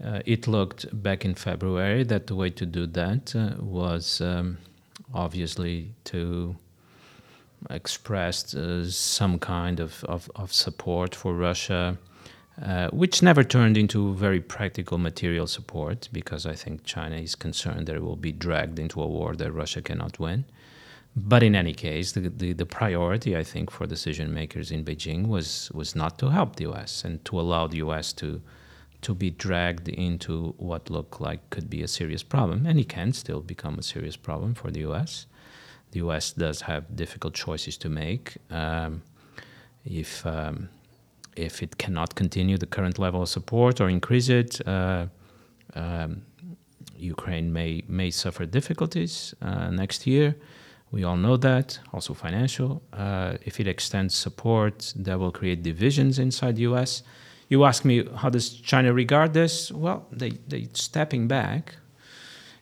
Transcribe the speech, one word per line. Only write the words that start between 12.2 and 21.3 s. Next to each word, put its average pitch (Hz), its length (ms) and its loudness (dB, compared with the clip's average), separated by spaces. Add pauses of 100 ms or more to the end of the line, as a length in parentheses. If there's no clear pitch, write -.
uh, 92 280 0
which 180 340 2
never 160 200 10
turned 117 320 8
into 101 380 4
very 95 260 2
practical 90 600 -4
material 85 480 0
support, 82 640 -6
because 80 340 -6
I 80 80 -4
think 76 300 -10
China 80 320 -6
is 80 180 -6
concerned 80 540 -4
that 80 80 -2
it 80 80 -4
will 82 140 -4
be 82 140 -4
dragged 80 460 -2
into 80 240 -2
a 78 60 0
war 80 280 -2
that 80 160 -4
Russia 76 300 -4
cannot 82 380 -6
win. 90 260 0 (720)
But 117 280 8